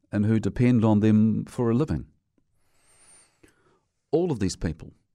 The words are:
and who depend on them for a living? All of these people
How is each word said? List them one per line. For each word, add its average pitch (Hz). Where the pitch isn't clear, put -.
and 104
who 110
depend 120
on 107
them 107
for 120
a 117
living? 82
All 165
of 117
these 95
people -